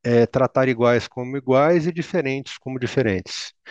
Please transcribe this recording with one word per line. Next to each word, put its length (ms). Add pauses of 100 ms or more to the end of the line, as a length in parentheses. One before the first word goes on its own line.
é, 220
tratar 420
iguais 400
como 300
iguais 480
e 60
diferentes 680
como 220
diferentes. 760 (180)